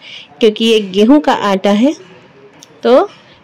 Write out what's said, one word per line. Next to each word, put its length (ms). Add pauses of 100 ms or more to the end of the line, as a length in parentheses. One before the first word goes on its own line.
(400)
क्योंकि 260
ये 160
गेहूं 380
का 140
आटा 380
है। 220 (880)
तो 200 (400)